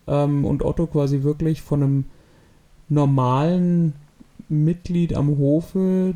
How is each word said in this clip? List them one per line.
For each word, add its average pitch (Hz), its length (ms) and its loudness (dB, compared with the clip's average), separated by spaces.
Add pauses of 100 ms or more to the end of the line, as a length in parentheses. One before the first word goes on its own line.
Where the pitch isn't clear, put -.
ähm, 143 380 0
und 143 200 -2
Otto 165 220 0
quasi 143 380 0
wirklich 151 380 -2
von 143 200 -2
einem 139 240 0 (840)
normalen 147 1040 2 (540)
Mitglied 170 680 -2
am 143 220 0
Hofe 185 800 0